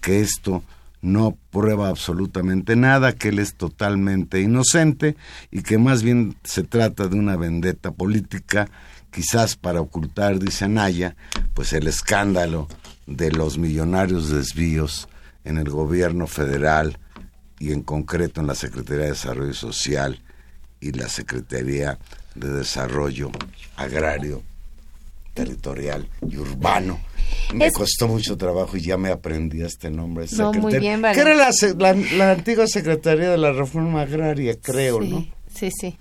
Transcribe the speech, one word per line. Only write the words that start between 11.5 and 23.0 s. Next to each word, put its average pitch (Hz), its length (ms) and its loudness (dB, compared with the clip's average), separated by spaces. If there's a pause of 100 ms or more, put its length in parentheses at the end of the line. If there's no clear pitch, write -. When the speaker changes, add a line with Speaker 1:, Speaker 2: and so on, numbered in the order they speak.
Speaker 1:
pues - 180 0
el 78 160 0
escándalo 87 800 2 (380)
de 73 260 0
los 78 260 0
millonarios 82 720 0
desvíos 76 800 -2 (360)
en 78 140 -2
el 73 120 -2
gobierno 82 580 0
federal 76 680 0 (600)
y 73 140 -4
en 73 100 -2
concreto 76 580 -2
en 76 60 0
la 69 80 -2
Secretaría 65 500 -4
de 73 60 0
Desarrollo 69 440 -4
Social 69 640 -4 (600)
y 71 120 -6
la 62 160 -6
Secretaría 65 880 -4 (380)
de 67 120 -8
Desarrollo 67 840 -4 (440)